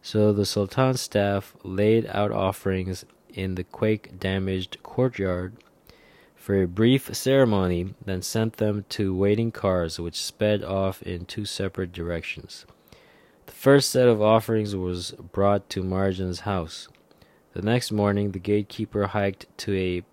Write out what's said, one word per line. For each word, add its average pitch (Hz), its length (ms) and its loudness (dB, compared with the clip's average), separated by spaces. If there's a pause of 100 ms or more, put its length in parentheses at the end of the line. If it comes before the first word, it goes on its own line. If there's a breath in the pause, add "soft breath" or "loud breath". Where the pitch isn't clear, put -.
so 107 320 2
the 101 140 2
Sultan's 127 540 0
staff 101 520 -2 (120)
laid 107 460 2
out 104 200 -2
offerings 95 760 -2 (300)
in 95 220 -4
the 90 80 -6
quake-damaged 95 1200 -4
courtyard 95 720 -2 (800 soft breath)
for 98 280 0
a 87 60 2
brief 110 460 2
ceremony, 98 880 2
then 92 200 -6
sent 113 320 -2
them 104 340 -2
to 95 260 -2
waiting 104 380 2
cars, 87 480 0
which 85 220 -8
sped 104 420 0
off 95 380 -2
in 90 240 -8
two - 180 -8
separate 95 480 -6
directions. - 720 -8 (800 soft breath)
The - 80 -20
first 139 380 6
set 127 180 4
of 107 140 4
offerings 107 520 2
was 90 360 -4
brought 98 580 0
to 95 140 -4
Marjan's 92 580 -2
house. 92 480 -6 (640 soft breath)
The 90 80 -8
next 113 320 0
morning, 101 380 0
the 95 80 -8
gatekeeper 104 680 -2
hiked 98 360 -2 (140)
to 101 180 -4
a 90 360 -2